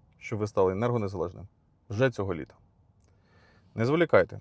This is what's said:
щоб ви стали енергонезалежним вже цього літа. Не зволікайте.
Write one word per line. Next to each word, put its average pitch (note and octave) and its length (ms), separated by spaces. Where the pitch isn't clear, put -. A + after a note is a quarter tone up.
щоб - 220
ви G#2 80
стали F#2+ 240
енергонезалежним F#2+ 760
вже A#2+ 220
цього G2 220
літа. C#2+ 220
Не A2 100
зволікайте. B2+ 560